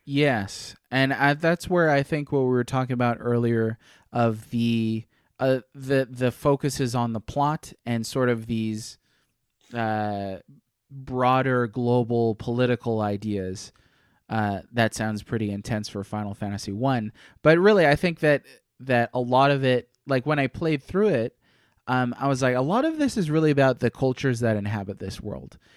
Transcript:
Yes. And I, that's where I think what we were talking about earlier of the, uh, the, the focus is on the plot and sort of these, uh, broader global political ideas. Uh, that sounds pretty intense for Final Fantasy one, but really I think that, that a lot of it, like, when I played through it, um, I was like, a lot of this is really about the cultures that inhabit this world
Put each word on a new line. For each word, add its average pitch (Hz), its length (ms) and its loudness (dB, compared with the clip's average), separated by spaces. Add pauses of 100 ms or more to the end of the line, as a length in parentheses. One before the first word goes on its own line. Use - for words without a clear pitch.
Yes. 139 680 -2 (140)
And 135 240 0
I, 143 220 2
that's 165 340 -2
where 170 220 2
I 139 100 4
think 147 300 -6
what 139 100 2
we 127 60 2
were 123 160 2
talking 131 300 -4
about 120 260 0
earlier 117 580 0 (340)
of 113 380 0
the, 113 560 0 (340)
uh, 131 200 2 (160)
the, 135 340 0
the 123 220 -2
focus 139 480 0
is 127 160 -2
on 120 180 -2
the 110 80 -6
plot 147 500 -4 (140)
and 117 180 -4
sort 127 260 0
of 113 180 -2
these, 110 500 -6 (800)
uh, 104 640 -4 (520)
broader 131 800 0
global 120 640 0
political 120 680 0
ideas. 101 720 -4 (560)
Uh, 104 340 -2 (100)
that 113 220 0
sounds 107 300 -6
pretty 110 260 -4
intense 101 400 -6
for 101 140 -8
Final 104 320 -8
Fantasy 101 360 -8
one, 113 400 -2 (300)
but 156 160 8
really 190 300 6
I 143 80 6
think 170 240 -2
that, 147 240 4 (360)
that 123 340 0
a 127 60 -2
lot 127 300 4
of 139 140 2
it, 127 260 2 (160)
like, 135 220 -2
when 147 100 0
I 139 80 0
played 151 380 -2
through 208 260 0
it, 123 260 0 (520)
um, 123 320 0
I 131 80 -2
was 135 160 0
like, 127 120 2
a 127 60 2
lot 196 240 0
of 320 140 -2
this 277 180 0
is 165 140 0
really 156 180 4
about 135 300 4
the 120 100 0
cultures 127 520 -2
that 113 140 2
inhabit 101 440 -4
this 98 200 -10
world - 380 -12 (200)